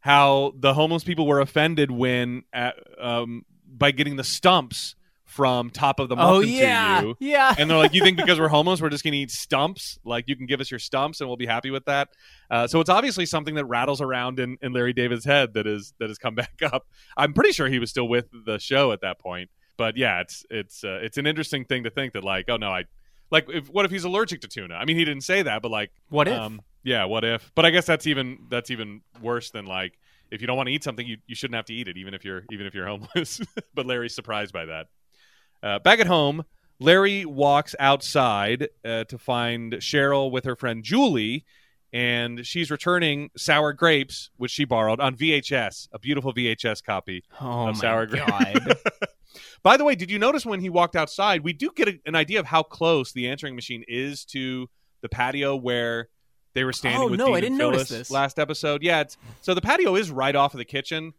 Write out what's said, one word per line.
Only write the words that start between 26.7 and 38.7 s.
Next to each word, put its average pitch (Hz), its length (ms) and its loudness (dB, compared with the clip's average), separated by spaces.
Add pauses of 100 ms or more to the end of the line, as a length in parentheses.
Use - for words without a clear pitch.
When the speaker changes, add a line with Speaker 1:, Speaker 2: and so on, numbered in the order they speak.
Speaker 1:
yeah, 120 220 0
what 110 200 -2
if? 117 300 -2
But 165 120 6
I 165 40 8
guess 170 160 2
that's 156 220 0
even, 135 400 -4
that's 120 240 -6
even 107 300 -10 (200)
worse 117 300 -6
than, 104 140 -12
like, 92 300 -6 (360)
if 110 80 -10
you 120 80 -6
don't 123 80 0
wanna 131 140 -2
eat 143 120 -4
something, 120 240 -8
you, 113 120 -10 (100)
you - 80 -12
shouldn't 120 180 -8
have 113 120 -8
to 113 80 -12
eat 120 120 -8
it, 87 120 -12
even 98 160 -12
if 95 100 -16
you're, 95 260 -10
even 101 160 -10
if 98 80 -12
you're 92 140 -6
homeless. 107 520 -8 (180)
<laughs> - 160 -18
But 131 120 -4
Larry's 120 280 -6
surprised 107 380 -8
by 85 120 -8
that. 80 220 -12 (760)
Uh, 101 160 -2
back 220 220 4
at 196 60 4
home, 156 360 2 (360)
Larry 190 480 4
walks 143 520 2
outside, 127 880 2 (160)